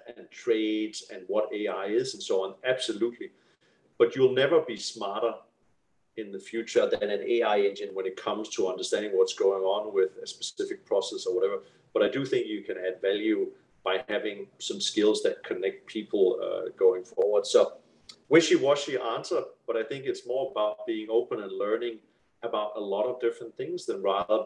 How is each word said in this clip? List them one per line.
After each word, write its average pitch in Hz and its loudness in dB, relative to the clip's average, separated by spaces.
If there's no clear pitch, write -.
and 95 -18
trades 107 0
and 95 -12
what 107 0
A 104 -2
I 95 -4
is 120 0
and 98 -14
so 95 0
on. 95 -6
Absolutely. 120 -2
But 117 4
you'll 127 6
never 160 6
be 113 -2
smarter 107 -4
in 104 -8
the 98 -8
future 113 0
than 104 0
an 101 -2
A 117 4
I 104 2
engine 98 0
when 95 -4
it 92 -6
comes 107 -6
to 95 0
understanding 98 -2
what's 95 4
going 98 2
on 101 0
with 95 2
a - -12
specific - -10
process 98 -2
or 90 0
whatever. 95 0
But 104 4
I 104 4
do 139 -2
think 120 0
you 104 -6
can 95 -6
add 92 -4
value 101 0
by 95 0
having 104 -4
some 101 -8
skills 104 2
that - -2
connect 95 -4
people, 101 2
uh, 92 -4
going 92 4
forward. 101 2
So 107 6
wishy-washy 143 4
answer, 123 -2
but 113 -2
I 110 0
think 139 -8
it's - -4
more 123 -2
about 107 -2
being 110 -4
open 117 0
and 98 -10
learning 110 -2
about 107 -4
a 107 -6
lot 101 -2
of - -4
different 117 -4
things 165 -8
than 98 -4
rather 101 2